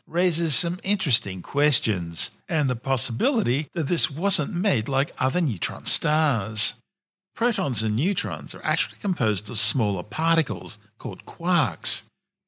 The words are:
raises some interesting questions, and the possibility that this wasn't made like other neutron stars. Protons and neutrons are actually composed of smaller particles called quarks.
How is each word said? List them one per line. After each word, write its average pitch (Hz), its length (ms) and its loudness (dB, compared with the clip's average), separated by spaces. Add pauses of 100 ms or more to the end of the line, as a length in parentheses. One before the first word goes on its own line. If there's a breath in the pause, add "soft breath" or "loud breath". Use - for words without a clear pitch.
raises 165 480 0
some 175 280 0
interesting 123 580 0
questions, 101 880 0 (200)
and 151 180 2
the 127 80 0
possibility 135 960 0
that 151 160 -2
this - 220 2
wasn't 156 440 0
made 165 340 0
like 139 300 0
other 135 220 2
neutron 107 460 -2
stars. 131 880 0 (600)
Protons 160 480 0
and 107 140 2
neutrons 120 580 -2
are - 80 -12
actually - 380 -2
composed 113 480 0
of 110 100 -4
smaller 104 440 2
particles 160 760 0 (200 soft breath)
called 98 260 -10
quarks. 165 760 0 (460)